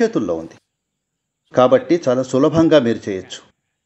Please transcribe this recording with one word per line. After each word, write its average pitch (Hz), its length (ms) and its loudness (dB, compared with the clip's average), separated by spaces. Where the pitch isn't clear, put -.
చేతుల్లో 131 320 -2
ఉంది. 80 200 -12
కాబట్టి 127 540 2
చాలా 127 140 0
సులభంగా 151 560 2
మీరు 113 320 -2
చేయొచ్చు. 92 280 -10